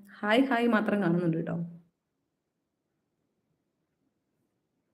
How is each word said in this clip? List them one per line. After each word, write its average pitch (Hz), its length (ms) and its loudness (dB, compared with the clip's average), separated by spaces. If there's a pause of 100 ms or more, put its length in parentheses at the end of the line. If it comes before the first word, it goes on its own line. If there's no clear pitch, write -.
(200)
ഹായ്, 220 300 2
ഹായ് 240 180 0
മാത്രം 208 340 0
കാണുന്നുണ്ട് 170 360 0
കേട്ടോ. 170 180 -6 (3500)